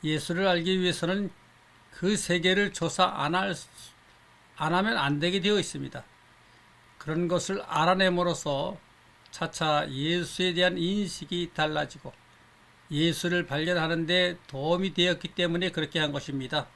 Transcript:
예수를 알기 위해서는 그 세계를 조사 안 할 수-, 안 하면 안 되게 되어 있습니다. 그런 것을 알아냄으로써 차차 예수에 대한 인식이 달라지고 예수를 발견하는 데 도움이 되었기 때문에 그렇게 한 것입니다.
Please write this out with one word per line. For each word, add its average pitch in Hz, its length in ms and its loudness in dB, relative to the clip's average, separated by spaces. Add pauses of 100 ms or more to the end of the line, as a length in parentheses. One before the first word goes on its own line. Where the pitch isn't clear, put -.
예수를 160 440 0
알기 180 340 2
위해서는 180 500 0 (600)
그 202 260 0
세계를 185 560 2
조사 - 320 2
안 151 300 0
할 190 200 0
수-, - 140 -14 (880)
안 156 160 0
하면 202 240 2
안 143 220 2
되게 180 220 2
되어 208 180 4
있습니다. 135 440 -6 (920)
그런 165 320 -2
것을 185 320 -2
알아냄으로써 175 1200 2 (520)
차차 156 600 -2
예수에 170 640 -2
대한 180 240 2
인식이 175 720 -2
달라지고 151 640 -4 (760)
예수를 170 560 2
발견하는 165 600 0
데 180 400 2
도움이 170 480 0
되었기 175 400 0
때문에 175 380 0
그렇게 156 260 -4
한 151 120 0
것입니다. 139 640 -4